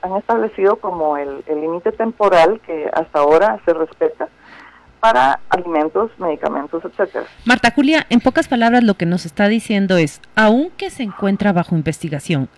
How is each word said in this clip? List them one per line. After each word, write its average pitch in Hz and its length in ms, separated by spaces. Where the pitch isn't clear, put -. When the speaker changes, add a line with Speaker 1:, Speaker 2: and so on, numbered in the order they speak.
Speaker 1:
han 185 160
establecido 220 600
como 170 380
el, 139 320
el 151 140
límite 170 320
temporal 208 720
que 156 280
hasta 160 260
ahora 175 460
se 170 80
respeta 160 540
para 226 380
alimentos, 175 680
medicamentos, 151 680
etcétera. 175 420
Speaker 2:
Marta 240 280
Julia, 294 360
en 240 100
pocas 302 300
palabras 233 340
lo 208 120
que 175 100
nos 175 200
está 202 220
diciendo 202 480
es, 165 240
aunque 254 540
se - 140
encuentra 196 500
bajo 170 200
investigación, 151 840